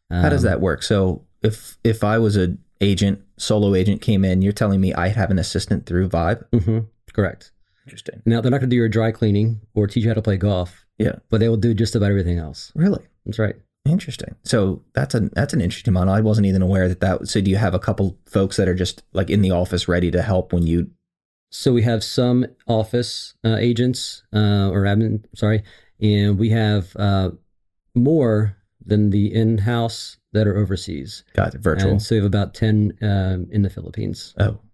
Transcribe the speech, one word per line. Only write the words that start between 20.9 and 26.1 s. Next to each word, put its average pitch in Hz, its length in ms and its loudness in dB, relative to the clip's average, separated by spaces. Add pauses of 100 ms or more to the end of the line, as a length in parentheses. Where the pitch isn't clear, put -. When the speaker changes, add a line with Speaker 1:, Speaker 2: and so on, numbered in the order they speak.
Speaker 2:
So - 200 -2
we 120 120 2
have 113 200 0
some 123 440 0 (200)
office, 117 680 -4 (100)
uh, 113 120 2
agents, 120 640 -2 (100)
uh, 104 380 2
or 98 120 0
admin, 107 400 0 (120)
sorry, 107 280 0 (380)
and 104 380 2